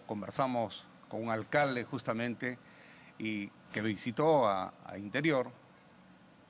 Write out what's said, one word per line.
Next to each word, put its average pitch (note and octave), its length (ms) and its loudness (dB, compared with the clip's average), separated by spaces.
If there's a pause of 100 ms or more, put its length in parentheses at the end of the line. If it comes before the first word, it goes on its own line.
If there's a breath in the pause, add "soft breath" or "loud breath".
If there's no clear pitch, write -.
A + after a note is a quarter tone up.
conversamos A2 760 -2 (240)
con A2 140 -6
un A#2 60 -2
alcalde B2 540 2
justamente A#2+ 760 -4 (600 loud breath)
y G#2+ 320 -4 (200)
que A2 100 -4
visitó A#2+ 680 4
a, F#2+ 260 0 (120)
a F#2 120 -10
Interior, B2 540 0 (1000)